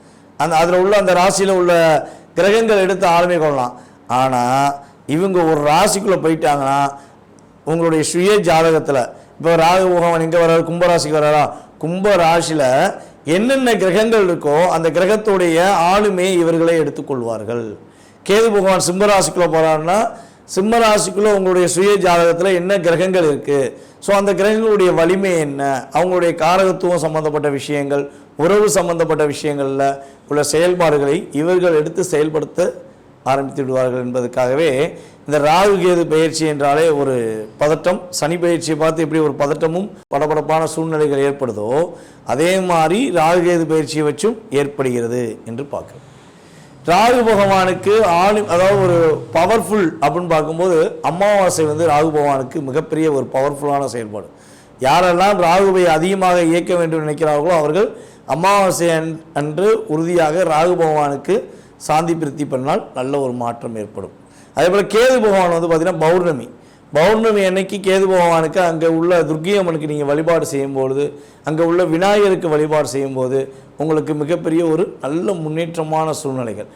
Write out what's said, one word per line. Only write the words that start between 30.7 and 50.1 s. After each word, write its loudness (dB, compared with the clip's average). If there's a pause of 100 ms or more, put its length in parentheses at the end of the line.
இவர்கள் 2
எடுத்து -4 (120)
செயல்படுத்த -2 (680)
ஆரம்பித்து -4
விடுவார்கள் -2
என்பதற்காகவே -2 (580)
இந்த 0 (100)
ராகு 4
கேது 2
பெயர்ச்சி 0
என்றாலே 2 (160)
ஒரு 0 (480)
பதட்டம். 0 (200)
சனி -4
பெயர்ச்சியை -2
பார்த்து -2
எப்படி -2
ஒரு -2
பதட்டமும் -4 (220)
படபடப்பான -2 (120)
சூழ்நிலைகள் -2
ஏற்படுதோ, -4 (640)
அதே 0 (180)
மாதிரி 0 (200)
ராகு 2
கேது 0
பெயர்ச்சியை -2
வச்சும் -2 (220)
ஏற்படுகிறது -4 (280)
என்று -10
பார்க்கிறோம். -14 (840)
ராகு 4
பகவானுக்கு 2 (280)
ஆளு-, 2
அதாவது, 4
ஒரு 4 (380)
பவர்ஃபுல் 2 (180)
அப்படின்னு 0